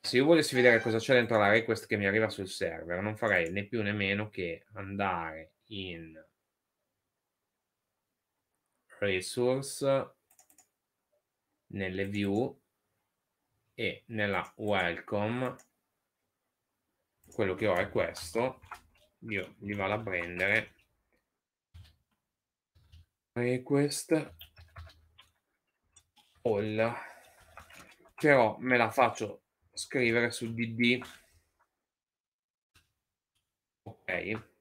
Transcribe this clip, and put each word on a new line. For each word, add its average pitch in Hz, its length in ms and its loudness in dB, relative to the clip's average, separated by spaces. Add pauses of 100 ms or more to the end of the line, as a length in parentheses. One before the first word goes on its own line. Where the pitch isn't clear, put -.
Se - 140 0
io 139 80 6
volessi 156 300 4
vedere 123 260 8
cosa 113 160 0
c'è 131 160 2
dentro 117 240 4
la 101 120 6
request 113 360 2
che 110 100 -2
mi 101 120 0
arriva 110 200 2
sul 98 200 -6
server, 85 540 -6
non 107 140 -4
farei 92 360 2
né 101 140 -4
più 113 180 -4
né 101 100 -2
meno 101 360 -2
che 85 440 -8
andare 95 800 -4 (140)
in 85 520 -12 (2750)
resource, 127 1160 0 (1500)
nelle 95 400 -4
view 101 520 -2 (1160)
e 104 320 -6
nella 101 500 -2
welcome. 107 1000 -2 (1800)
Quello 95 220 -2
che 107 140 -2
ho 90 80 2
è 98 140 0
questo. 113 720 -4 (680)
Io 98 300 -6
li 101 140 -6
vado 101 200 -2
a 110 80 -4
prendere. 92 720 -2 (2500)
Request. 139 1000 0 (2000)
All. 110 520 0 (1200)
Però 127 440 6
me 123 180 2
la 113 140 4
faccio 113 480 2 (420)
scrivere 120 500 0
su 113 220 -8
D 117 200 -4
D. 120 280 2 (2750)
Ok. 92 640 -6 (120)